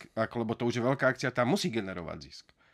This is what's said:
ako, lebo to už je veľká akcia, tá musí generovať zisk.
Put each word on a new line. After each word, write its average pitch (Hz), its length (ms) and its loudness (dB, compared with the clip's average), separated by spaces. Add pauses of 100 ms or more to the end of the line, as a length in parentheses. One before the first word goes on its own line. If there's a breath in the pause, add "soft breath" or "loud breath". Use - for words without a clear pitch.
(100)
ako, 110 280 -2
lebo 113 140 0
to 117 120 -4
už 120 80 2
je 120 100 0
veľká 135 240 2
akcia, 131 220 0
tá 120 140 2
musí 175 260 2
generovať 90 540 -4
zisk. - 240 -20 (260 soft breath)